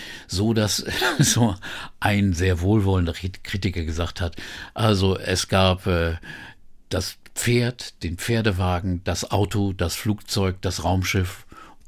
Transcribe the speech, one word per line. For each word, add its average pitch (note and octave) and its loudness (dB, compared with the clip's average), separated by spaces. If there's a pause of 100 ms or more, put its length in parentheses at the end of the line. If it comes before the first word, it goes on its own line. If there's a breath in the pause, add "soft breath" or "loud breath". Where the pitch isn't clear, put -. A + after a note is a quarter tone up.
(280 loud breath)
so, G#2+ 0
dass G#2+ 0 (200)
<laughs> F4 2
so A#2 4 (440 loud breath)
ein G2+ 4
sehr F2 2
wohlwollender F#2+ 4
Krit-, - -8
Kritiker F2+ -4
gesagt E2 -4
hat, E2+ -4 (380 loud breath)
also G2 4
es - -2
gab, F#2+ 4
äh, E2+ 2 (760 loud breath)
das - -4 (180)
Pferd, A#2+ -2
den F2 -4
Pferdewagen, F#2 0
das - -4
Auto, G2+ 0
das F2+ -2
Flugzeug, G2+ -2
das F2+ -4
Raumschiff F#2 0 (420 loud breath)